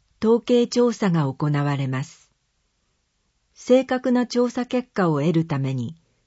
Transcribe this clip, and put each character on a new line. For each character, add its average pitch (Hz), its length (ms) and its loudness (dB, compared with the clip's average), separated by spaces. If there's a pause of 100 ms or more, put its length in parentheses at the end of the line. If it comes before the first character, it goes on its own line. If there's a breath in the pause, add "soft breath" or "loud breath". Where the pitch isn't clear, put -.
(220)
統 226 180 4
計 240 260 2
調 240 260 0
査 220 180 -2
が 151 220 0
行 151 140 -4
わ 143 300 0
れ 135 100 -4
ま 131 160 -4
す。 - 300 -16 (1200)
正 254 300 2
確 254 260 -4
な 247 160 2
調 240 220 0
査 240 180 -6
結 247 260 -6
果 180 160 0
を 151 120 0
得 165 120 0
る 165 120 2
た 147 160 -4
め 135 120 -4
に 127 220 -8 (320)